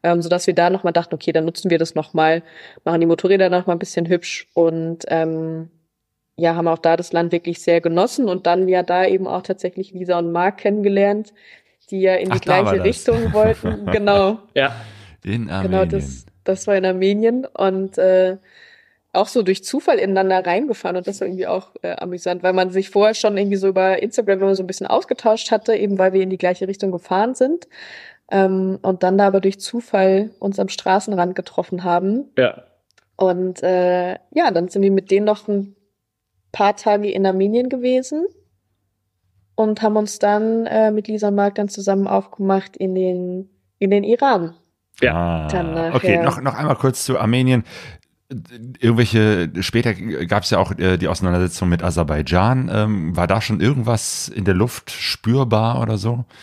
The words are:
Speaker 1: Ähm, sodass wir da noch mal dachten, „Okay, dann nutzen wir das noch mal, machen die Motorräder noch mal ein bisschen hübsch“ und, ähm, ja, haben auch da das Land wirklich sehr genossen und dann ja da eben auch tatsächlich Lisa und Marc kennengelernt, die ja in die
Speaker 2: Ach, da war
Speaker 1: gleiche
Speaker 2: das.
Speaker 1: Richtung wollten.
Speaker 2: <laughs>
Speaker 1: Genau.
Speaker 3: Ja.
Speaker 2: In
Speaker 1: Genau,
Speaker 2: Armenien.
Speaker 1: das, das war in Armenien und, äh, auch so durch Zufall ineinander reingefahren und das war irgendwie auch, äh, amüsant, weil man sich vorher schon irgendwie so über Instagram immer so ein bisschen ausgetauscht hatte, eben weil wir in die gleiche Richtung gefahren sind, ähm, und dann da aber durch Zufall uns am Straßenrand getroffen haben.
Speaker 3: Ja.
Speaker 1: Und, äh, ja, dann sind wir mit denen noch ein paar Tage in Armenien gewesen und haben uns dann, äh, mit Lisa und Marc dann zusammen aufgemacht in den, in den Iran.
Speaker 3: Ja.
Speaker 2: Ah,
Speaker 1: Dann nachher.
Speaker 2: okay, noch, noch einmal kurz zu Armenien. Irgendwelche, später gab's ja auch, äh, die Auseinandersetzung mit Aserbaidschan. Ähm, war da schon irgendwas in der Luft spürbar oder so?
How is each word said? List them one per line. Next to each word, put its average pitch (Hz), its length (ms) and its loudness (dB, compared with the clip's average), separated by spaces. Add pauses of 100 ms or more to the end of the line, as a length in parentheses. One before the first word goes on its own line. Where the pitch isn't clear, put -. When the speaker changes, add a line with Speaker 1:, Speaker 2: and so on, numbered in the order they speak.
Speaker 1:
Ähm, 170 160 2
sodass 170 240 -2
wir 185 80 0
da 175 160 4
noch 190 140 -2
mal 175 80 0
dachten, 170 240 -2
„Okay, 165 160 -4
dann 160 140 0
nutzen 170 260 -4
wir 165 80 2
das 165 160 -2
noch - 180 -6
mal, 160 300 2 (400)
machen 165 180 0
die 165 60 2
Motorräder 185 420 2
noch 180 160 0
mal 180 80 0
ein 170 60 -4
bisschen 170 280 -4
hübsch“ - 460 -4
und, 165 540 0
ähm, 160 640 -4 (680)
ja, 165 180 2
haben 170 120 0
auch 165 100 2
da 165 180 2
das 175 160 -6
Land 170 200 0
wirklich 170 300 -4
sehr 170 200 2
genossen 190 480 0
und 185 160 -4
dann 180 220 2
ja 180 160 2
da 180 220 0
eben 190 200 0
auch 180 160 -4
tatsächlich 185 520 -8
Lisa 180 260 -2
und 170 120 -2
Marc 180 280 -2
kennengelernt, 202 760 0 (560)
die 190 120 -4
ja 185 140 4
in 185 140 -2
die 185 60 0
Speaker 2:
Ach, - 60 0
da - 100 -2
war 190 120 4
Speaker 1:
gleiche 196 140 2
Speaker 2:
das. 180 80 -2
Speaker 1:
Richtung 226 480 0
wollten. 214 520 0
Speaker 2:
<laughs> 185 60 -4
Speaker 1:
Genau. 202 460 2 (160)
Speaker 3:
Ja. 131 220 0 (480)
Speaker 2:
In 110 240 -4
Speaker 1:
Genau, - 80 -8
Speaker 2:
Armenien. 95 340 0
Speaker 1:
das, 69 360 -6 (180)
das 190 240 -4
war 202 80 2
in 190 100 0
Armenien 208 600 0
und, 190 520 -2
äh, 185 400 4 (760)
auch 196 160 2
so 247 140 0
durch 190 200 0
Zufall 277 340 0
ineinander 190 480 2
reingefahren 185 520 -2
und 180 100 -6
das 202 140 -8
war 185 60 -4
irgendwie 185 200 -6
auch, 185 220 -4 (120)
äh, 175 140 -8
amüsant, 180 480 -6
weil 185 100 2
man 185 160 2
sich 190 220 -2
vorher 208 240 4
schon 208 220 0
irgendwie 202 200 0
so 190 120 2
über 190 340 2
Instagram 202 380 0
immer 196 140 2
so 190 80 -6
ein 185 40 -8
bisschen 190 200 -8
ausgetauscht - 640 0
hatte, 220 220 0
eben 202 240 0
weil 185 160 4
wir 190 80 4
in 185 80 -2
die 185 80 -4
gleiche 180 300 -2
Richtung 196 240 -4
gefahren 190 420 -2
sind, 285 340 0 (640)
ähm, 190 500 2
und 185 220 0
dann 190 160 2
da 202 80 6
aber 196 120 2
durch 196 220 0
Zufall 202 760 0
uns 202 200 -4
am 196 80 0
Straßenrand 190 680 -2
getroffen 180 500 -6
haben. 190 400 0 (120)
Speaker 3:
Ja. - 260 0 (520)
Speaker 1:
Und, 185 480 0
äh, 180 500 0 (200)
ja, 311 180 2
dann 175 160 0
sind 196 140 -2
wir 196 100 4
mit 190 200 0
denen 202 160 2
noch 214 200 -2
ein 196 280 -4 (760)
paar 208 240 2
Tage 208 360 0
in 196 140 0
Armenien 202 440 2
gewesen 254 560 -2 (1300)
und 214 260 0
haben 214 140 2
uns 214 240 -2
dann, 220 460 0
äh, 220 260 2
mit 214 160 -2
Lisa 208 220 -2
und 202 60 0
Marc 202 200 0
dann 208 140 -2
zusammen 196 380 0
aufgemacht 196 680 -2
in 190 200 -2
den, 185 540 -4 (300)
in 196 120 2
den 202 120 2
Iran. 208 520 2 (460)
Speaker 3:
Ja. 123 120 2
Speaker 2:
Ah, 85 360 -2
Speaker 1:
Dann 170 240 -2
nachher. 165 220 -2
Speaker 2:
okay, 170 280 2
noch, - 180 0
noch 135 140 -2
einmal 143 200 -2
kurz 131 300 -2
zu 131 140 -2
Armenien. 123 440 2 (1160)
Irgendwelche, 110 720 2 (100)
später 117 320 -2
gab's 90 560 -4
ja 107 80 2
auch, 95 200 0
äh, 92 200 2
die 82 100 -2
Auseinandersetzung 90 640 0
mit 85 140 0
Aserbaidschan. 87 880 0
Ähm, 101 420 -2
war 87 120 0
da 95 120 2
schon 104 220 -2
irgendwas 117 680 -2
in 98 160 -4
der 95 100 4
Luft 110 360 -2
spürbar 117 880 0
oder 110 160 -2
so? 117 280 -4 (180)